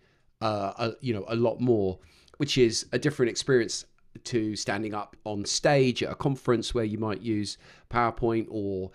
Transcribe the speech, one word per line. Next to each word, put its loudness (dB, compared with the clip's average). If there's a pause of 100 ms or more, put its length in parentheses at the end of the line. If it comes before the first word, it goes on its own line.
(420)
uh, 0
a, -2
you -2
know, -4
a -2
lot 0
more, 4 (400)
which -2
is 4
a 0
different 0
experience 0 (400)
to -2
standing -4
up -10
on -6
stage 2
at -2
a -6
conference 0
where 0
you -2
might -4
use -2 (320)
PowerPoint 0
or -4